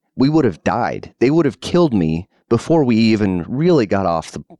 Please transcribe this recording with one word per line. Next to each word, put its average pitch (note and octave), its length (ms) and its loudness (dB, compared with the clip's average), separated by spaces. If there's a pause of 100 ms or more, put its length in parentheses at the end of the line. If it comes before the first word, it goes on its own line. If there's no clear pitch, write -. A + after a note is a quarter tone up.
(180)
we C3 100 2
would D#3 160 2
have G2 220 -2
died. F#2 540 -4
They B2+ 120 2
would D#3+ 140 2
have - 160 -4
killed E3+ 320 0
me E2 340 -2 (220)
before D3+ 340 0
we A#2+ 140 2
even G#2 500 2
really D3 380 0
got F#2+ 200 -2
off E2 260 -2
the, D2+ 120 -14 (160)